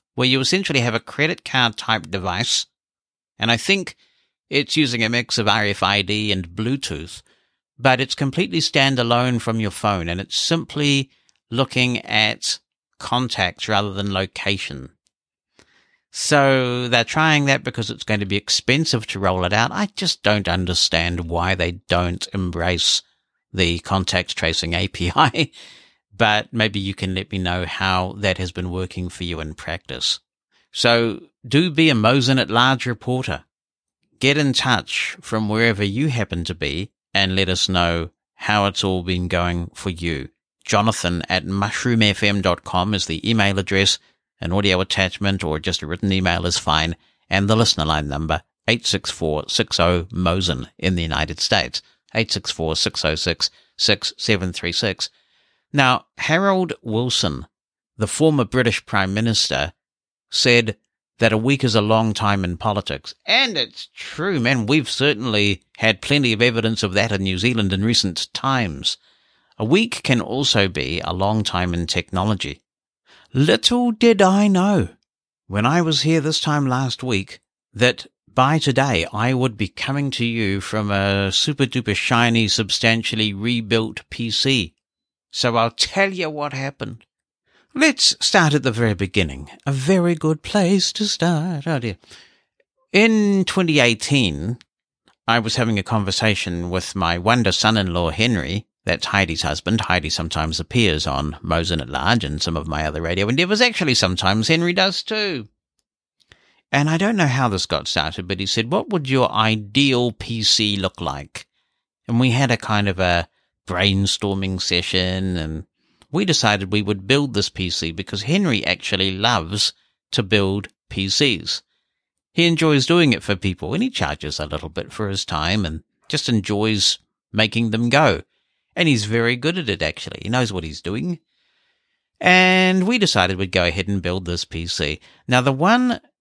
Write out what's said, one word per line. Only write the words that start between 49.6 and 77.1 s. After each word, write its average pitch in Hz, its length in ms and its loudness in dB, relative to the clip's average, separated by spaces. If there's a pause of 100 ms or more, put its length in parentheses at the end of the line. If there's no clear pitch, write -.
oh 87 320 2
Mosen 87 560 -2 (100)
in 92 180 0
the 87 80 0
United 78 360 -2
States, 82 420 -2 (320)
eight 110 180 -2
six - 200 -6
four, 80 240 -2
six - 300 -2
oh 78 100 0
six, - 340 -2 (280)
six - 400 0
seven 92 340 0
three 87 220 -6
six. - 360 -4 (600)
Now, 131 360 2 (100)
Harold 185 640 0
Wilson, 110 640 -2 (500)
the 107 100 -2
former 151 360 4
British 117 420 0
Prime 95 280 0
Minister, 104 580 0 (580)
said 120 460 2 (440)
that 113 120 4
a 110 60 2
week 135 260 2
is 113 120 2
a 110 60 4
long 110 320 4
time 101 300 0
in 87 140 -2
politics. 101 560 -4 (120)
And 233 320 0
it's - 360 -8
true, 170 460 -4
man. 120 260 2
We've 135 240 2
certainly 107 720 0 (160)
had 110 240 2
plenty 139 320 2
of 107 80 0
evidence 113 420 2
of 95 100 0
that 104 180 2
in 95 100 0
New 92 160 0
Zealand 107 340 2
in 98 140 0
recent 101 480 0
times. 110 640 -2 (600)
A 107 60 -2
week 196 380 2
can 123 180 2
also 113 480 0
be 76 340 -4
a 87 120 -4
long 101 300 0
time 90 320 -2
in 85 100 -2
technology. 92 760 -2 (720)
Little 240 580 4
did 220 300 6
I 196 260 6
know, 185 420 2 (580)
when 104 180 0
I 165 180 4
was 156 180 0
here 160 200 4
this 151 200 -2
time 147 260 0
last 127 360 -2
week, 104 360 -4 (320)